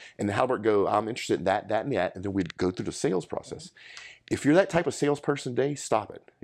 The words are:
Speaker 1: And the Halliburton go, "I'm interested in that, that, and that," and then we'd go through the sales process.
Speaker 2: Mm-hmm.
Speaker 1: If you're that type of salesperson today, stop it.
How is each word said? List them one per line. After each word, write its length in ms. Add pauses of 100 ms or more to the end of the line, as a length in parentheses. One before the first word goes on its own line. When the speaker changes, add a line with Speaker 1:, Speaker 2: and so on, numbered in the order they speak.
(160)
Speaker 1:
And 120
the 60
Halliburton 280
go, 240
"I'm 220
interested 320
in 60
that, 240
that, 160
and 80
that," 200
and 100
then 100
we'd 220
go 140
through 140
the 80
sales 340
process. 400
Speaker 2:
Mm-hmm. 680
Speaker 1:
If 100
you're 100
that 160
type 160
of 80
salesperson 640
today, 180
stop 400
it. 160 (140)